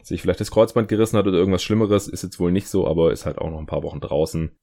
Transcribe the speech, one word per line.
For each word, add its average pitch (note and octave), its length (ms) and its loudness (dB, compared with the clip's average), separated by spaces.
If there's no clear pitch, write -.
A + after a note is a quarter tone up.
sich - 180 -6
vielleicht F2 200 -2
das G#2+ 100 -6
Kreuzband A2+ 380 2
gerissen A2 280 2
hat G2+ 120 2
oder F#2 100 4
irgendwas F#2 240 2
Schlimmeres. G#2 460 2
Ist - 160 -8
jetzt F2+ 160 -10
wohl F2+ 100 2
nicht F#2 180 0
so, - 200 0
aber E2 240 4
ist - 120 -6
halt - 140 -8
auch E2 120 -6
noch D#2 100 -8
ein D#2 60 -10
paar D2+ 180 -6
Wochen D2 160 -8
draußen. D#2 500 -2